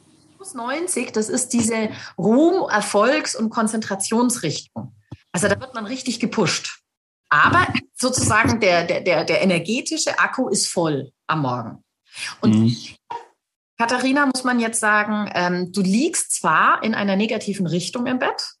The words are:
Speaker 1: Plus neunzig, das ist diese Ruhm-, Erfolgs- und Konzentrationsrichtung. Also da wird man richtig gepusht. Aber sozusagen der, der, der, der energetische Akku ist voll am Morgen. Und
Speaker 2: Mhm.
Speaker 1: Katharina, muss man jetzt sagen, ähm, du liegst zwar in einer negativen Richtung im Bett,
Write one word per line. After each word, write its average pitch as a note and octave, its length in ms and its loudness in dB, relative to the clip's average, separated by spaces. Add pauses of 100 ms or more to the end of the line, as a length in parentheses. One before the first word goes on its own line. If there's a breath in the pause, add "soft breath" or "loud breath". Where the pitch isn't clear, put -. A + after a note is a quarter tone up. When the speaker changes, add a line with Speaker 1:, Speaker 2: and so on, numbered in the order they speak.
(360)
Speaker 1:
Plus - 180 -18
neunzig, B3+ 580 -4
das G#3+ 180 -2
ist - 240 -2
diese A3 340 0 (300 loud breath)
Ruhm-, C#4+ 500 4
Erfolgs- A3 680 2
und A3 140 -2
Konzentrationsrichtung. A3 1400 -2 (400 loud breath)
Also G3 160 2
da G3+ 100 2
wird B3+ 160 -14
man A3 120 -8
richtig B3+ 340 -6
gepusht. - 600 -2 (500)
Aber G#3+ 360 4 (280)
sozusagen A#3 640 2
der, F3 240 4
der, D#3+ 180 -2
der, E3 220 2
der D#3+ 180 2
energetische G#3+ 760 0
Akku G#3+ 300 -2
ist - 200 -2
voll D3+ 440 -2 (140)
am D#3 160 -2
Morgen. B2 420 -6 (560 loud breath)
Und A2+ 140 6
Speaker 2:
Mhm. A2+ 220 4 (1000)
Speaker 1:
Katharina, B3+ 480 2
muss B3+ 180 0
man B3 140 2
jetzt A3+ 220 -2
sagen, G#3 540 2
ähm, F3+ 380 0
du G3+ 100 0
liegst G#3+ 500 0
zwar F#3+ 500 2
in A3 120 0
einer G3 200 0
negativen G3+ 520 -2
Richtung F3+ 400 -4
im B3+ 120 0
Bett, - 420 -4